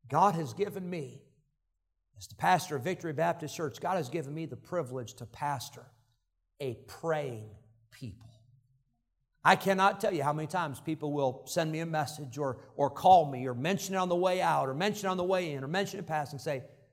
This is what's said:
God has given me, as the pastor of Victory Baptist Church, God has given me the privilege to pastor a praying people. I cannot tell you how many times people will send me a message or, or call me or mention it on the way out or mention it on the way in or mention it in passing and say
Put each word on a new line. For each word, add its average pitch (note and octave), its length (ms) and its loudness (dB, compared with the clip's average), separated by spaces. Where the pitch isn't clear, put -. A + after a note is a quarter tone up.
God E3+ 260 6
has C#3+ 200 -4
given G3 360 -4
me, C#3 320 -8
as - 80 -16
the - 80 -20
pastor E3+ 400 2
of B2 80 -2
Victory E3+ 300 -4
Baptist E3 420 -2
Church, D#3 260 -6
God F#3 140 0
has D3+ 140 -2
given D3 260 -6
me D#3+ 100 -6
the - 120 -10
privilege B2+ 580 -6
to A#2 120 -14
pastor - 600 -6
a C3 160 -4
praying A#2+ 640 -4
people. - 360 -14
I F3+ 100 8
cannot G3 460 2
tell G3+ 120 2
you C#3+ 120 0
how D3 80 2
many D#3 160 -4
times D#3 320 -4
people D3+ 320 -4
will C3+ 340 0
send D#3+ 240 0
me D#3 80 -4
a E3 80 -4
message C#3+ 520 -4
or, C3+ 200 -2
or C#3+ 160 2
call E3 400 8
me B2+ 160 -4
or B2 80 -2
mention F#3 400 -2
it F#3+ 40 2
on F#3 100 2
the F3 80 2
way F#3 260 2
out C#3+ 260 2
or C3+ 60 -2
mention G3+ 320 -2
it F#3+ 40 2
on F#3 60 0
the F3 60 0
way F3+ 300 0
in C3+ 100 -6
or C#3 60 -6
mention F#3+ 300 -2
it F#3+ 40 -8
in - 40 -10
passing D3+ 280 -4
and C3+ 60 -8
say C#3 240 -4